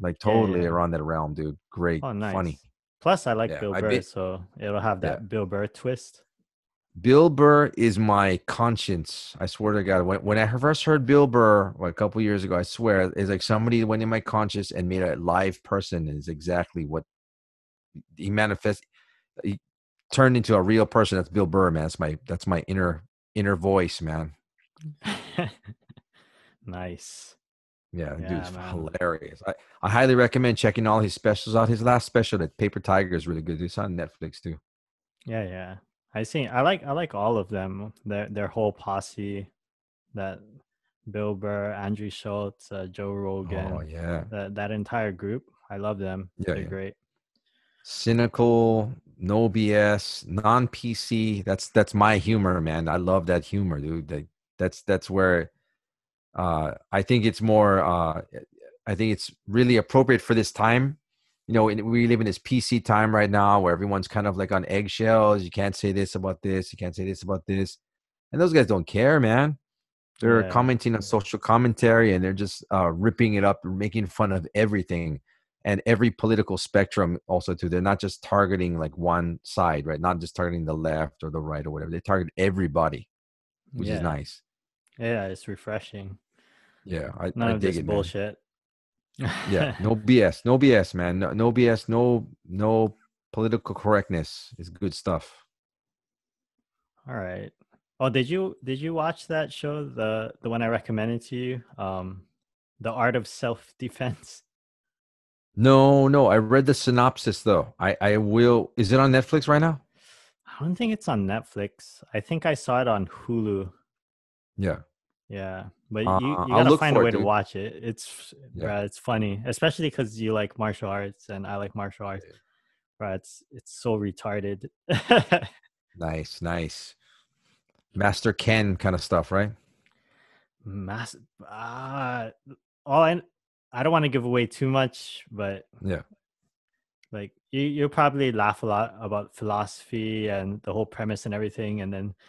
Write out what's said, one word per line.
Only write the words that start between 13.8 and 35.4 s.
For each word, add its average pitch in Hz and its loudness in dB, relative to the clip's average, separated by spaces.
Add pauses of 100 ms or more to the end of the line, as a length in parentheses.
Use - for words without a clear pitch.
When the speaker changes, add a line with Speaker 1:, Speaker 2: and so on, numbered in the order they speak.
Speaker 1:
went 110 0
in 110 -2
my 113 -2
conscience 104 -4
and 90 -4
made 92 0
a 85 0
live 90 0
person. 92 -4
Is 73 -8
exactly 82 -4
what 78 -6 (1120)
he 87 -8
manifest-, 104 0 (600)
he 101 -4 (520)
turned 131 6
into 113 2
a 98 6
real 107 4
person. 101 2
That's 85 -4
Bill 95 2
Burr, 90 2
man. 80 0
That's 80 -6
my, 78 -4 (100)
that's - -6
my 87 0
inner, 87 -2 (320)
inner 101 0
voice, 92 0
man. 80 -6 (720)
Speaker 2:
<laughs> - -20 (1600)
Nice. 90 -14 (580)
Speaker 1:
Yeah, 76 -8
Speaker 2:
Yeah, 82 -10
Speaker 1:
dude's 90 -6
Speaker 2:
man. 90 -14
Speaker 1:
hilarious. 80 -6
I, 98 -6 (280)
I - -2
highly 127 6
recommend 123 4
checking 110 2
all 110 4
his 107 0
specials 110 0
out. 113 4
His 113 0
last 123 4
special, 110 0
that 80 -6
Paper 104 -2
Tiger, 95 2
is 78 -4
really 80 -4
good. 80 -6
It's 87 -6
on 104 -4
Netflix - -10
too. 82 -10 (640)
Speaker 2:
Yeah, 113 -6